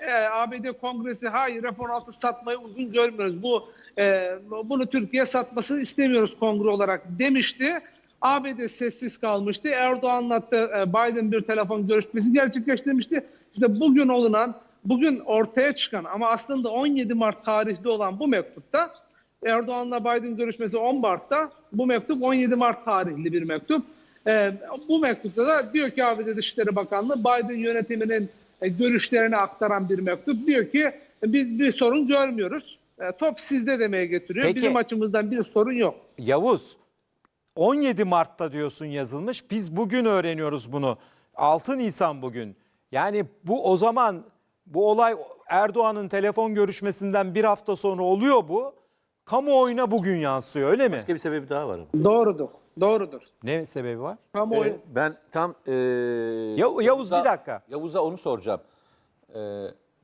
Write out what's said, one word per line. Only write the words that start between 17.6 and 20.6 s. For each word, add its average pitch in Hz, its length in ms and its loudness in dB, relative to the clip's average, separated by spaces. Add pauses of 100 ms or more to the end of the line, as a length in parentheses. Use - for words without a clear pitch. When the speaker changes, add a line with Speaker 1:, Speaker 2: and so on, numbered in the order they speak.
Speaker 1:
olan 202 300 -2
bu 302 80 0
mektupta, 262 640 0 (540)
Erdoğan'la 240 560 -2
Biden 240 340 -2
görüşmesi 226 420 -4